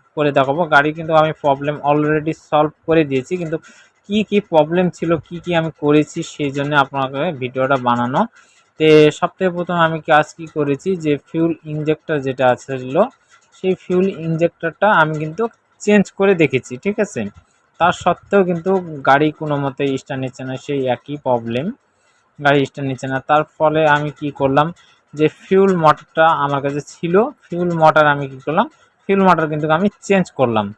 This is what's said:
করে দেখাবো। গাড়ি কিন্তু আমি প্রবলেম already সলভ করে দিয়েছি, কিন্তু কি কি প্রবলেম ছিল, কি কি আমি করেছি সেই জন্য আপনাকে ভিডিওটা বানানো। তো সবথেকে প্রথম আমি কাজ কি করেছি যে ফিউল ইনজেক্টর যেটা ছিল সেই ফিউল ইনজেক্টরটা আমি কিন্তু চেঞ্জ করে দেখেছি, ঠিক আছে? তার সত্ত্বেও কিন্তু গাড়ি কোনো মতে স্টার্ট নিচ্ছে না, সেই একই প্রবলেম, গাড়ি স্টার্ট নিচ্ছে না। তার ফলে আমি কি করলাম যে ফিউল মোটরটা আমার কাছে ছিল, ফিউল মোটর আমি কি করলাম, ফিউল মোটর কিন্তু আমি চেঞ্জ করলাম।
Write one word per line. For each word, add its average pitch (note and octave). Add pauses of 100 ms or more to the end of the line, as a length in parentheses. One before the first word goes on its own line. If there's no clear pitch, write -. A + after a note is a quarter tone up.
(160)
করে D3
দেখাবো। C#3 (120)
গাড়ি C#3+
কিন্তু E3
আমি D#3 (100)
প্রবলেম C#3+ (160)
already D3+ (180)
সলভ D3+ (140)
করে D#3+
দিয়েছি, C3 (100)
কিন্তু D#3+ (500)
কি G3+ (100)
কি G3+ (140)
প্রবলেম E3 (120)
ছিল, E3 (160)
কি F3
কি F3 (100)
আমি D#3+ (120)
করেছি D3 (140)
সেই C#3+
জন্য C#3+ (120)
আপনাকে C3+ (200)
ভিডিওটা B2+ (100)
বানানো। A#2+ (580)
তো D#3 (320)
সবথেকে F3+
প্রথম F3 (100)
আমি D#3+ (120)
কাজ D3+ (100)
কি E3 (100)
করেছি C#3+ (140)
যে D3+ (160)
ফিউল E3 (200)
ইনজেক্টর D3+ (100)
যেটা C3 (160)
ছিল C3 (600)
সেই F#3
ফিউল F#3 (200)
ইনজেক্টরটা E3 (120)
আমি D#3
কিন্তু D#3 (380)
চেঞ্জ G#3 (140)
করে G3 (100)
দেখেছি, C3 (120)
ঠিক G3+
আছে? - (600)
তার F3
সত্ত্বেও G3
কিন্তু F3 (380)
গাড়ি C#3+ (120)
কোনো D3+ (100)
মতে C#3 (160)
স্টার্ট C3+
নিচ্ছে C3
না, C3 (100)
সেই C#3+ (140)
একই C#3+ (100)
প্রবলেম, A#2+ (760)
গাড়ি C#3+
স্টার্ট C#3+
নিচ্ছে C3
না। C3+ (100)
তার D3+ (140)
ফলে D#3 (160)
আমি D3 (100)
কি D3 (120)
করলাম C#3 (500)
যে D#3 (160)
ফিউল G3 (120)
মোটরটা D#3 (200)
আমার C#3+
কাছে C#3+ (120)
ছিল, E3+ (300)
ফিউল F3 (120)
মোটর D#3 (100)
আমি C#3+
কি C3
করলাম, F3 (360)
ফিউল G3
মোটর D#3+
কিন্তু D#3 (120)
আমি G3+ (180)
চেঞ্জ F#3+ (120)
করলাম। A2+ (120)